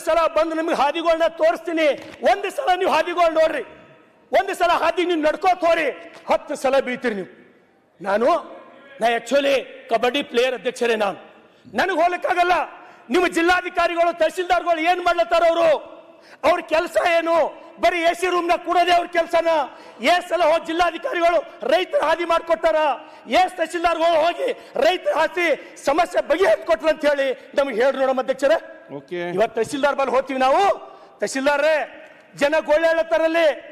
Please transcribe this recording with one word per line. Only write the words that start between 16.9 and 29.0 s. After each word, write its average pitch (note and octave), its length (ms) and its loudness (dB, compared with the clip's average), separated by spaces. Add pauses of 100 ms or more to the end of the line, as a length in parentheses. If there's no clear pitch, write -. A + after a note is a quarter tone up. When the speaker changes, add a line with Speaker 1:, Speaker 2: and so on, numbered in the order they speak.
Speaker 1:
ಏನು? E4 180 2 (460)
ಬರೀ F4 160 2 (120)
ಎ - 100 4
ಸಿ F4+ 140 0
ರೂಮ್ನಾಗ E4+ 320 0
ಕೂಡೋದೇ F4 320 2
ಅವ್ರ E4+ 80 -2 (100)
ಕೆಲಸನ? E4 320 0 (640)
ಏ F4 40 4 (140)
ಸಲ E4+ 220 -2
ಹೋಗಿ E4 200 0
ಜಿಲ್ಲಾಧಿಕಾರಿಗಳು E4+ 680 0 (340)
ರೈತರ F4 360 0
ಹಾದಿ E4 240 -2
ಮಾಡ್ಕೊಟ್ಟಾರ? E4 460 0 (600)
ಏ F#4 40 6 (160)
ತಹಸೀಲ್ದಾರ್ಗಳು E4 640 0
ಹೋಗಿ F4 240 -2 (380)
ರೈತರ F4+ 320 0
ಹಾದಿ D#4+ 300 0 (380)
ಸಮಸ್ಯೆ D#4+ 420 0
ಬಗೆಹರಿಸ್ಕೊಟ್ರು E4 640 0
ಅಂತ D#4 180 -6
ಹೇಳಿ C#4 180 0 (300)
ನಮ್ಗೆ C#4 240 -2
ಹೇಳ್ರಿ C4+ 200 0
ನೋಡಮ್ಮ C4 240 0
ಅಧ್ಯಕ್ಷರೇ. C#4 320 0 (400)
Speaker 2:
ಓಕೆ. F3 220 -10 (160)